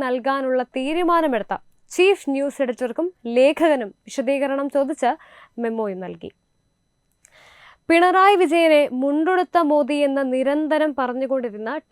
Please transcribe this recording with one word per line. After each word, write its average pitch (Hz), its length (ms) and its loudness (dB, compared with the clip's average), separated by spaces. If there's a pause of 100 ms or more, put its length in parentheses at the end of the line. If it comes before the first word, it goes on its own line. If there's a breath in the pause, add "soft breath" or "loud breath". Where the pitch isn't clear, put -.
നൽകാനുള്ള 254 580 -2 (140)
തീരുമാനമെടുത്ത 320 800 0 (380)
ചീഫ് 359 400 2
ന്യൂസ് 277 300 -4
എഡിറ്റർക്കും 254 480 -4 (240)
ലേഖകനും 277 560 2 (160)
വിശദീകരണം 277 680 -2
ചോദിച്ച് 269 360 0 (500 loud breath)
മെമ്മോയും 220 440 -4
നൽകി. 175 260 -14 (1600 soft breath)
പിണറായി 370 460 6
വിജയനെ 320 560 4
മുണ്ടുടുത്ത 302 640 0
മോദി 294 360 2 (120)
എന്ന് 269 260 -2
നിരന്തരം 294 680 0
പറഞ്ഞുകൊണ്ടിരുന്ന 247 720 -4 (220)